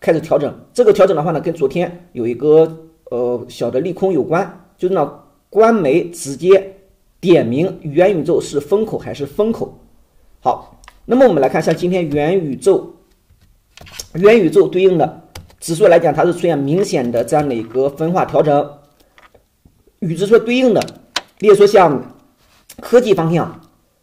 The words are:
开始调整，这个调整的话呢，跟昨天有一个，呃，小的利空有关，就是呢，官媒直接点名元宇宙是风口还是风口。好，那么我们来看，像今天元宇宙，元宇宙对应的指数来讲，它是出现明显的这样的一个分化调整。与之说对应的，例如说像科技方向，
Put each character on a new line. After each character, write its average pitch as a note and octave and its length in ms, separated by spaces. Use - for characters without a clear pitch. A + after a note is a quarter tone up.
开 F#3 120
始 E3 60
调 D3 180
整， C#3+ 160
这 B3 100
个 G#3+ 80
调 F#3+ 140
整 F#3 100
的 D3 60
话 F3 80
呢， D#3+ 100
跟 E3 140
昨 - 140
天 - 420
有 A#2+ 160
一 A#2+ 80
个， D#3+ 540
呃， B2 360
小 A#2+ 220
的 B2 80
利 E3+ 140
空 F#3+ 200
有 D3+ 80
关， - 460
就 F3+ 120
是 F#3+ 60
呢， D#3 220
官 A3 240
媒 E3+ 380
直 C#3 240
接 F#3 400
点 E3 260
名 D3 360
元 E3+ 360
宇 D3 60
宙 D#3 160
是 - 180
风 G3 260
口 B2+ 140
还 A2 160
是 C#3+ 100
风 G#3+ 280
口。 - 260
好， - 400
那 A3 100
么 C4 100
我 A#3 80
们 D3+ 80
来 C3 80
看， D#3+ 140
像 E3+ 100
今 E3+ 160
天 F3+ 220
元 D3 260
宇 D3+ 200
宙， - 380
元 G3+ 240
宇 E3+ 120
宙 F3+ 160
对 F#3 160
应 F#3 160
的 - 240
指 E3 140
数 F#3+ 120
来 E3+ 120
讲， D#3+ 140
它 D3+ 120
是 F3 80
出 E3+ 80
现 E3 180
明 D3 260
显 D#3 260
的 A#2 120
这 A#2+ 140
样 D3 120
的 C3 60
一 A2+ 80
个 B2+ 280
分 D#3+ 220
化 F3 120
调 C#3+ 180
整。 D3 280
与 E3+ 140
之 F3+ 120
说 A3 120
对 A#3 160
应 B3+ 200
的， C#3 60
例 G3+ 100
如 G#3 60
说 G3+ 120
像 F3 500
科 A#3+ 200
技 A3 140
方 E3 180
向， D#3 280